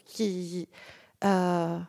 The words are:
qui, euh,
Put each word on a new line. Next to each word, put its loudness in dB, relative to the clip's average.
qui, -4
euh, 2